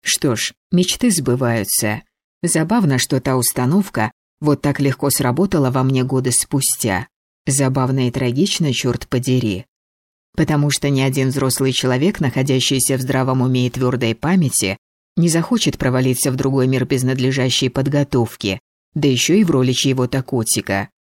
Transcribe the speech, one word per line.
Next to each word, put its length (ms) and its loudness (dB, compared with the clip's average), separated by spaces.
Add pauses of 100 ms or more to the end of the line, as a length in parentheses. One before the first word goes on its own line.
Что 340 -2
ж, 160 -6 (180)
мечты 400 2
сбываются. 920 -2 (400)
Забавно, 560 0
что 220 -2
та 160 -2
установка 760 0 (280)
вот 200 0
так 200 -2
легко 300 0
сработала 600 0
во 120 0
мне 220 2
годы 280 0
спустя. 760 -2 (380)
Забавно 640 0
и 20 -2
трагично, 640 0
черт 360 -4
подери. 580 -2 (720)
Потому 340 2
что 200 -2
ни 100 2
один 280 0
взрослый 440 0
человек, 480 0
находящийся 760 0
в 20 -4
здравом 400 0
уме 260 2
и 40 -2
твердой 440 0
памяти, 600 0 (400)
не 120 4
захочет 500 0
провалиться 520 0
в 60 -2
другой 300 2
мир 180 2
без 200 0
надлежащей 680 0
подготовки, 880 0 (340)
да 140 2
еще 260 2
и 100 6
в 60 0
роли 220 2
чьего-то 500 0
котика. 680 -2 (100)